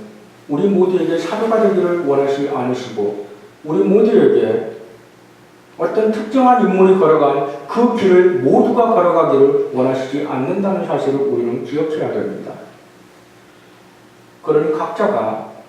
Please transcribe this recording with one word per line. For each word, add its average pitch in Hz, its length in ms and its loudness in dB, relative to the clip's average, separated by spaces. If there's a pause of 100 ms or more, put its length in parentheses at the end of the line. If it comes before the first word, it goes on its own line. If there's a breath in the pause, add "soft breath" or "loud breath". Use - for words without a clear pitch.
(500)
우리 156 180 0
모두에게 180 500 0
사도가 220 440 -2
되기를 180 440 0
원하지 139 440 0
않으시고 120 800 -6 (360)
우리 165 220 0
모두에게 196 920 2 (1000)
어떤 214 340 0
특정한 247 520 2
인물이 190 360 4
걸어간 151 480 2 (200)
그 233 280 0
길을 180 440 4
모두가 226 540 2
걸어가기를 143 800 2
원하시지 131 540 -4
않는다는 175 580 -4
사실을 139 340 -2
우리는 120 440 -2
기억해야 156 480 -6
됩니다. - 400 -8 (1900)
그러니 151 340 0
각자가 - 720 -4 (180)